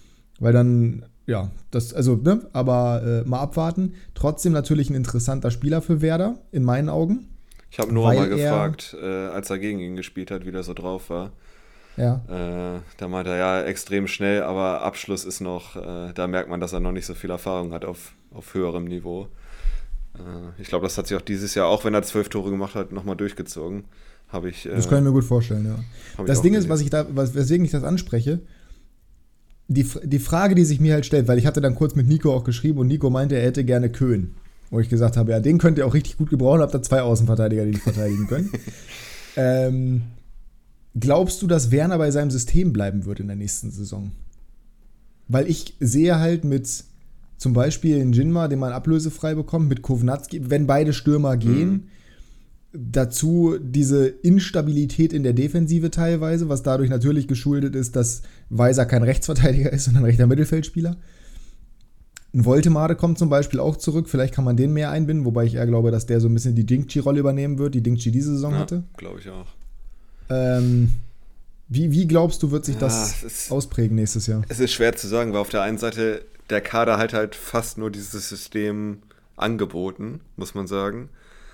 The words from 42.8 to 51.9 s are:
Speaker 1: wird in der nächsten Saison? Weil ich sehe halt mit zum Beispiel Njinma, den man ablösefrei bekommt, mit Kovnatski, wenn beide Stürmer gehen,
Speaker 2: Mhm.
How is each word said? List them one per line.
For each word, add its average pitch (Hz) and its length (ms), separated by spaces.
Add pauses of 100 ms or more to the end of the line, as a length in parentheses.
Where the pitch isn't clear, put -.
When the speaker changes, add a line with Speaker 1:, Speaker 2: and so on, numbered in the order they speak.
Speaker 1:
wird 101 160
in 98 60
der 101 100
nächsten 101 360
Saison? 98 400 (1160)
Weil 135 200
ich - 320
sehe 156 400
halt 165 240
mit 135 240 (680)
zum 127 160
Beispiel 143 520
Njinma, 151 440
den 143 120
man 127 120
ablösefrei 156 600
bekommt, 156 340
mit 131 140
Kovnatski, 127 680
wenn 143 160
beide 147 260
Stürmer 143 440
gehen, 127 360
Speaker 2:
Mhm. 196 160 (1040)